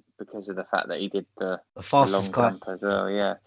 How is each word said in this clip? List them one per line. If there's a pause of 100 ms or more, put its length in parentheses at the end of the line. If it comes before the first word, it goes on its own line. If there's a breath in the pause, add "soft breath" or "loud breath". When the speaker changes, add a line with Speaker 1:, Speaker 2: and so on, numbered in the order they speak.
(200)
Speaker 1:
because
of
the
fact
that
he
did (140)
the, (160)
Speaker 2:
The
Speaker 1:
the
long
Speaker 2:
fastest
guy
Speaker 1:
jump
as
well.
Yeah, (140)